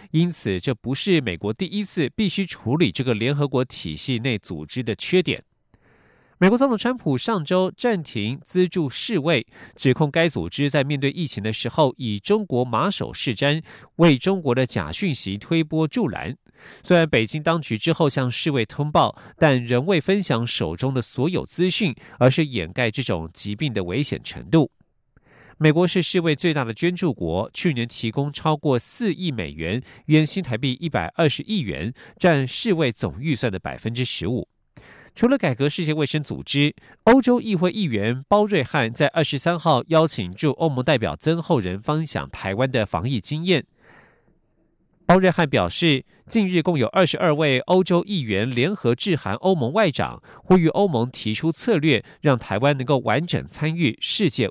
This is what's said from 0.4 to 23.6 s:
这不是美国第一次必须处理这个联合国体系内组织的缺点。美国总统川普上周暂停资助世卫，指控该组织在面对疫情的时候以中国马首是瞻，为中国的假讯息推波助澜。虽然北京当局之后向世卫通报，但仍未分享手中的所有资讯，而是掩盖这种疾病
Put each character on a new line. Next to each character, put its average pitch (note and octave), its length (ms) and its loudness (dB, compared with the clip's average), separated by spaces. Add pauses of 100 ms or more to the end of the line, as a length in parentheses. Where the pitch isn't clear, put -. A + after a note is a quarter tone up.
这 B2+ 160 -2
不 B2+ 220 -6
是 F3 240 0
美 G#2+ 160 -4
国 G2+ 160 -4
第 F3+ 140 -6
一 G3+ 180 -6
次 D3+ 320 -4
必 G#3 140 0
须 G3 160 -2
处 C3+ 320 -4
理 C#3 160 2
这 C3 100 -4
个 B2 100 0
联 A#2 220 0
合 C#3+ 100 0
国 C3 200 0
体 - 280 -8
系 A2+ 260 -4
内 A#2+ 180 -2
组 D#2 280 -10
织 B2+ 160 -6
的 A2 140 -4
缺 - 260 0
点。 C3+ 220 -4 (920)
美 F#3 120 6
国 A#3+ 80 4
总 C4+ 120 4
统 A#3 60 0
川 B3 220 -2
普 D3+ 180 0
上 F3 300 -2
周 F#3 320 0
暂 G#3+ 240 0
停 D3 420 -4
资 F3+ 240 2
助 D#3+ 220 -2
世 G3+ 300 -2
卫， C#3 260 0 (300)
指 B2+ 180 4
控 D3+ 160 2
该 E3 180 2
组 F2 220 -4
织 C#3+ 200 -2
在 C#3 140 2
面 C#3+ 160 -2
对 C#3 120 -2
疫 D#3+ 160 -4
情 - 160 -6
的 A2 100 -2
时 - 160 -4
候 C#3+ 280 2
以 G#2+ 200 -4
中 G#3 280 0
国 B2+ 200 0
马 B2+ 240 0
首 - 240 -6
是 A#2 220 -4
瞻， D3 260 0 (360)
为 D#3+ 200 6
中 F#3 240 -2
国 B2 140 0
的 C3 100 2
假 D#2 280 -4
讯 F3+ 200 -2
息 G2 240 -4
推 E3 240 0
波 D#3+ 260 -2
助 G#3 200 -2
澜。 G2+ 280 -6 (480)
虽 F3+ 120 4
然 E3 140 4
北 A2+ 160 2
京 D3+ 160 -4
当 E3 180 0
局 A#2 160 -4
之 E3 180 0
后 D3+ 160 2
向 B2+ 200 0
世 C#3 200 -2
卫 B2+ 160 2
通 D3 260 -4
报， C#3+ 240 4 (220)
但 C3 260 4
仍 B2 220 0
未 F3+ 160 2
分 G3 200 2
享 A#2+ 240 0
手 E2+ 300 -2
中 C3+ 180 -2
的 B2+ 80 0
所 C3 280 -2
有 G#2+ 160 -2
资 F3+ 240 0
讯， F3 240 0 (240)
而 B2 120 8
是 D#3 160 4
掩 F#2+ 260 -4
盖 A#2+ 180 -2
这 B2 140 -4
种 E2 280 -2
疾 G#2 240 -8
病 C#3 160 -4